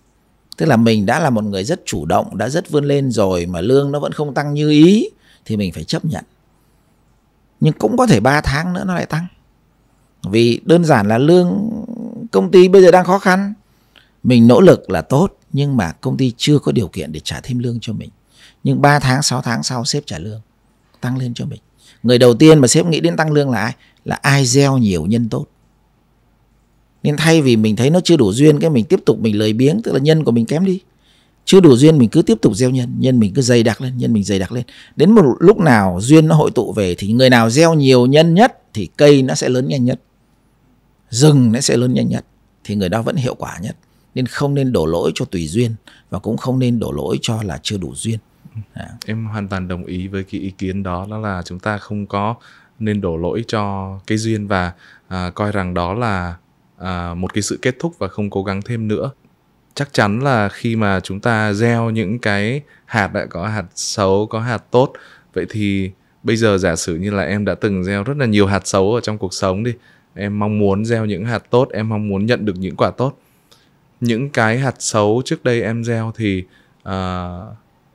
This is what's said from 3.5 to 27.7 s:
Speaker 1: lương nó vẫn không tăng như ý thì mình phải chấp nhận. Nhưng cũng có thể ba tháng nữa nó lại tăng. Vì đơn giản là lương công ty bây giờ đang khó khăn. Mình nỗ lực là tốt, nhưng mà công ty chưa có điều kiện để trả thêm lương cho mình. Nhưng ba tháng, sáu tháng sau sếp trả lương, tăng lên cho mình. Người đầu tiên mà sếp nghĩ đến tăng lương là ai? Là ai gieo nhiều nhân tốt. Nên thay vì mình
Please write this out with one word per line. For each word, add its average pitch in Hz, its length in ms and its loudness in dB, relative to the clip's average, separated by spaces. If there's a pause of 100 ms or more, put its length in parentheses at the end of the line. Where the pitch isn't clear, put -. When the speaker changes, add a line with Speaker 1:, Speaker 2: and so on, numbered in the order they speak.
Speaker 1:
lương 139 320 0
nó 143 80 -4
vẫn 151 120 -6
không 147 220 -6
tăng 147 200 -4
như 151 160 0
ý 185 380 6 (360)
thì 107 120 -6
mình 98 160 -4
phải 80 120 -12
chấp - 200 -6
nhận. 143 200 -6 (1400)
Nhưng 151 120 2
cũng 220 240 -2
có 247 100 2
thể 165 140 4
ba 139 200 2
tháng 160 320 -4
nữa 190 140 -6
nó 180 80 -4
lại 160 120 -4
tăng. 165 200 -6 (1000)
Vì 117 400 2
đơn 170 200 4
giản 117 240 2
là 113 100 2
lương 180 520 2 (600)
công 190 200 0
ty 185 180 8
bây 190 140 6
giờ 175 80 8
đang 180 140 6
khó 180 140 0
khăn. 196 360 -2 (680)
Mình 117 260 6
nỗ 120 120 6
lực 156 300 6
là 85 120 -2
tốt, 165 360 0 (140)
nhưng 139 240 -2
mà 85 160 -2
công 131 240 -6
ty 131 200 0
chưa 147 220 2
có 131 140 -2
điều 101 160 -2
kiện 78 240 -10
để 78 80 -10
trả - 200 -10
thêm 123 180 -6
lương 120 220 -4
cho 110 120 -10
mình. - 180 -10 (540)
Nhưng 131 180 0
ba 143 160 4
tháng, 131 240 0
sáu 123 200 -4
tháng 117 200 -6
sau 120 220 -6
sếp 147 220 -4
trả 85 120 -12
lương, 107 220 -14 (600)
tăng 127 180 -6
lên 123 160 -6
cho 120 120 -10
mình. - 140 -12 (420)
Người 120 160 4
đầu 123 160 8
tiên 156 240 8
mà 127 100 4
sếp 156 180 2
nghĩ 156 140 -2
đến 165 160 0
tăng 156 160 -2
lương 143 180 0
là 117 80 -2
ai? 113 160 -4 (300)
Là - 120 -6
ai 139 300 2
gieo 135 320 2
nhiều 92 280 0
nhân 117 220 0
tốt. 135 180 -6 (1600)
Nên 147 140 -2
thay 160 260 4
vì 127 140 4
mình 107 200 0